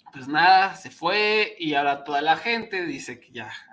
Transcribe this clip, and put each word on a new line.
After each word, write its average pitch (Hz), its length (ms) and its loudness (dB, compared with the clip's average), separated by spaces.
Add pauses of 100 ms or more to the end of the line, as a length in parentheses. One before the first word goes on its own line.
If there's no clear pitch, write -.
(120)
pues 131 140 -16
nada, 185 480 4
se - 160 -18
fue 214 680 0
y 156 160 -4
ahora 143 300 0
toda 143 180 -2
la 160 140 2
gente 220 500 -4
dice 135 340 -10
que - 100 -20
ya 113 200 -12 (220)